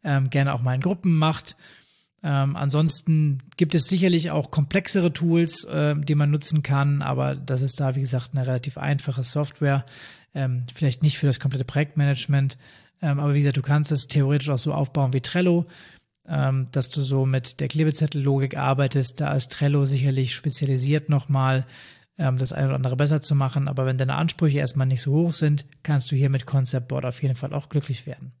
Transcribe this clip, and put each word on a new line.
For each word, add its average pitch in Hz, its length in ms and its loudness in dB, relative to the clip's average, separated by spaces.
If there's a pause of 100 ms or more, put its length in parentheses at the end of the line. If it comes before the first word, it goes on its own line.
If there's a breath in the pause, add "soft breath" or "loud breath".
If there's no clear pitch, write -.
ähm, 139 260 0
gerne 139 240 0
auch 120 80 -4
mal 127 140 0
in 131 60 -2
Gruppen 175 360 2
macht. 156 380 0 (680 loud breath)
Ähm, 139 320 0
ansonsten 151 880 2 (140)
gibt 165 180 2
es 156 100 4
sicherlich 175 460 2
auch 151 180 -2
komplexere 175 640 0
Tools, 165 580 0
ähm, 147 360 0
die 147 100 2
man 147 160 4
nutzen 147 320 0
kann, 143 380 2
aber 135 340 -2
das 131 260 -4
ist 135 180 -2
da, 135 160 0
wie 139 60 -2
gesagt, 127 320 -4
eine 131 140 -2
relativ 127 300 -4
einfache 139 460 -2
Software. 139 600 -2 (480 loud breath)
Ähm, 127 400 -4
vielleicht 131 300 0
nicht 147 140 2
für 147 100 0
das 131 120 2
komplette 131 260 -2
Projektmanagement, 143 920 0 (440 loud breath)
ähm, 143 180 0
aber 147 140 0
wie 143 60 4
gesagt, 143 180 2
du 135 40 -2
kannst 147 300 2
es 143 160 0
theoretisch 143 420 2
auch 135 80 0
so 143 160 -2
aufbauen 143 380 0
wie 131 100 0
Trello, 175 440 2 (600 loud breath)
ähm, 135 460 0
dass 135 180 0
du 147 120 -4
so 135 240 2
mit 131 340 -2
der 143 80 -2
Klebezettellogik 143 880 0
arbeitest. 135 640 0
Da 147 140 -2
ist 135 180 -2
Trello 143 320 2
sicherlich 135 500 0
spezialisiert 139 760 -2
nochmal, 131 560 2 (520 loud breath)
ähm, 131 200 0
das 127 160 -2
eine 135 140 0
oder 135 80 0
andere 131 200 -2
besser 143 260 2
zu 147 140 0
machen. 139 320 0
Aber 131 180 -2
wenn 131 120 0
deine 131 180 0
Ansprüche 151 440 0
erstmal 135 280 0
nicht 131 140 0
so 139 100 0
hoch 165 220 2
sind, 147 320 0 (180)
kannst 143 280 0
du 143 40 0
hier 135 140 4
mit 135 160 -2
Concept 127 420 0
Board 131 160 -4
auf 123 180 -6
jeden 131 140 0
Fall 139 180 -8
auch 143 140 -6
glücklich - 380 -4
werden. 131 340 -12